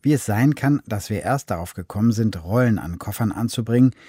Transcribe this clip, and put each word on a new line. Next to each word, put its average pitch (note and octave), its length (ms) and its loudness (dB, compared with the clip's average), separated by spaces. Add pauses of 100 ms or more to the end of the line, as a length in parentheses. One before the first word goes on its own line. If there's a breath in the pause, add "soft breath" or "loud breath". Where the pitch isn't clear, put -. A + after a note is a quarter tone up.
wie D3 100 2
es C3+ 140 0
sein A#2+ 280 2
kann, C#3 320 0
dass G#2+ 240 -6
wir G#2 120 -4
erst B2+ 280 -4
darauf F2 240 -6
gekommen G#2+ 380 0
sind, G#2 320 -2
Rollen A2+ 340 2
an E2+ 200 -8
Koffern G#2+ 340 -4
anzubringen, A#2+ 600 2 (160 loud breath)